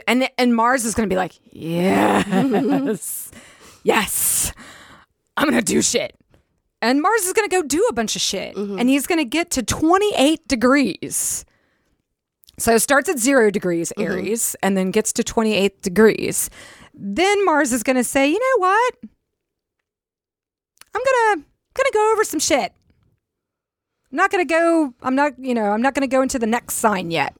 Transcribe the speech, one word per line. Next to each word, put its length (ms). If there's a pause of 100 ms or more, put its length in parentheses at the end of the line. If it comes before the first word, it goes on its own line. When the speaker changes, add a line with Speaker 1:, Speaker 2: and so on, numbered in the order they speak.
Speaker 1:
and, 300
and 180
Mars 300
is 100
gonna 140
be 80
like, 160 (180)
"Yes, 1800 (280)
<laughs> 260
yes, 680 (840)
I'm 140
gonna 120
do 200
shit." 340 (640)
And 200
Mars 240
is 80
gonna 160
go 140
do 260
a 40
bunch 220
of 60
shit, 340
Speaker 2:
Mm-hmm. 240
Speaker 1:
and 100
he's 180
gonna 180
get 260
to 120
twenty-eight 840
degrees. 960 (1160)
So 160
it 40
starts 300
at 100
zero 320
degrees, 460
Speaker 2:
Mm-hmm. 140
Speaker 1:
Aries, 520
and 140
then 140
gets 220
to 100
twenty-eight 580
degrees. 680 (440)
Then 500
Mars 300
is 100
gonna 220
say, 240
"You 100
know 280
what? 260 (2000)
I'm 80
gonna, 400 (300)
gonna 200
go 200
over 100
some 160
shit. 320 (1400)
I'm 60
not 140
gonna 140
go, 560
I'm 140
not, 240
you 140
know, 180
I'm 100
not 140
gonna 120
go 140
into 160
the 100
next 280
sign 360
yet. 280